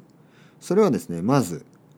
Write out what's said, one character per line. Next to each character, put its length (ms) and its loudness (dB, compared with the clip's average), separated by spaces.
そ 160 -4
れ 80 4
は 80 2
で 80 -2
す 100 -16
ね、 140 -8
ま 180 2
ず 240 -8